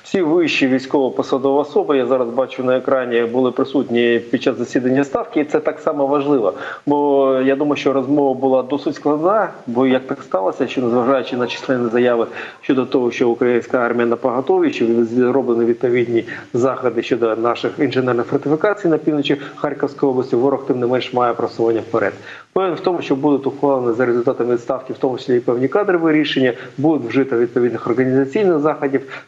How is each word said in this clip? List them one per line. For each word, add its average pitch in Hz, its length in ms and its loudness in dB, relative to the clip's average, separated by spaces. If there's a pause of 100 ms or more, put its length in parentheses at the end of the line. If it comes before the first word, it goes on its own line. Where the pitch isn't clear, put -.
Всі - 180 -2
вищі 156 460 2
військово-посадові 131 920 0
особи, 147 400 0
я 127 80 2
зараз 123 240 0
бачу 123 340 -4
на 127 140 2
екрані, 127 440 0
були 123 300 0
присутні 120 680 2 (120)
під 123 120 -2
час 117 140 0
засідання 127 460 0
ставки, 185 360 -2
і 143 60 0
це 156 140 0
так - 200 -2
само 147 280 0
важливо. 139 460 2 (320)
Бо 143 460 4 (140)
я 135 100 4
думаю, 147 200 0
що 139 180 0
розмова 139 400 2
була 131 300 2
досить 143 320 -4
складна, 170 540 0 (180)
бо 127 200 2
як 131 200 0
так - 160 -8
сталося, 180 440 -2
що 131 140 -4
незважаючи 123 560 0
на 120 100 -2
численні 120 420 -2
заяви 120 380 2 (340)
щодо 131 240 0
того, 127 260 0
що 120 180 0
українська 123 480 0
армія 120 280 0
на 117 100 2
поготові, 135 580 0
що 117 320 2 (300)
зроблені 120 300 2
відповідні 120 600 0 (280)
заходи 120 500 0
щодо 113 320 0
наших 117 440 -2
інженерних 127 460 0
фортифікацій 160 640 -2
на 156 100 4
півночі 147 440 0 (140)
Харківської 139 560 -2
області, 127 240 -2
ворог 131 320 0
тим 127 120 0
не 123 80 0
менш 123 260 -2
має 120 200 2
просування 113 480 -2
вперед. 101 320 -2 (400)
Певен 185 200 0
в 139 60 -6
тому, 175 220 -2
що 143 140 -2
будуть 135 320 2
ухвалені 127 480 0
за 127 100 2
результатами 120 480 0
відставки, 120 400 -4
в - 40 -8
тому 127 200 -2
числі 127 200 0
і - 20 2
певні 123 280 0
кадрові 175 460 2
рішення, 135 400 2 (240)
будуть 139 320 0
вжито 127 280 0
відповідних 120 500 0
організаційних 135 720 2
заходів, 143 420 0 (260)